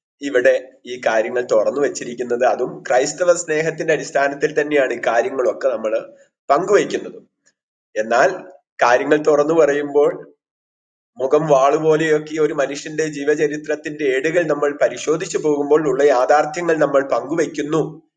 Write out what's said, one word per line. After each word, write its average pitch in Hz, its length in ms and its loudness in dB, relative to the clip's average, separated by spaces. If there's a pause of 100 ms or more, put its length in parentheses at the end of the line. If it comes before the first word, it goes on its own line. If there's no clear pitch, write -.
(220)
ഇവിടെ 131 500 0 (140)
ഈ 123 200 -12
കാര്യങ്ങൾ 120 360 0 (100)
തുറന്നു 110 300 2
വെച്ചിരിക്കുന്നത്. 120 640 -4
അതും 117 420 -2
ക്രൈസ്തവ 135 460 2
സ്നേഹത്തിന്റെ 160 600 -4
അടിസ്ഥാനത്തിൽ 143 680 -2
തന്നെയാണ് 143 320 0
ഈ 117 140 -8
കാര്യങ്ങളൊക്കെ 123 600 -2
നമ്മൾ 113 460 -4 (360)
പങ്കുവയ്ക്കുന്നത്. 151 760 0 (720)
എന്നാൽ 127 540 0 (320)
കാര്യങ്ങൾ 139 340 4
തുറന്നു 151 360 2
പറയുമ്പോൾ 147 800 0 (840)
മുഖം 151 300 0
വാളുപോലെയൊക്കെ 156 960 2
ഒരു 151 120 0
മനുഷ്യന്റെ 147 540 -4
ജീവചരിത്രത്തിന്റെ 151 960 -4
ഏടുകൾ 147 400 0
നമ്മൾ 147 380 -2
പരിശോധിച്ചു 160 560 -2
പോകുമ്പോൾ 151 500 2
ഉള്ള 131 160 2
യാഥാർത്ഥ്യങ്ങൾ 147 760 2
നമ്മൾ 139 300 2
പങ്കുവയ്ക്കുന്നു 147 1080 -4